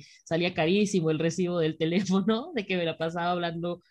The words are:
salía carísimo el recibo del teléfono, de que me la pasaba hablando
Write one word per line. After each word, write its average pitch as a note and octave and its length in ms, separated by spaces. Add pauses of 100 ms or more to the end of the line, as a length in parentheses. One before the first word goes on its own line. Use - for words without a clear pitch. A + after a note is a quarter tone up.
(260)
salía F3 280
carísimo F3+ 580
el D#3 80
recibo F3 400
del D#3 180
teléfono, F#3+ 800
de G3+ 100
que F#3 120
me F3 80
la D#3+ 120
pasaba E3+ 340
hablando E3+ 600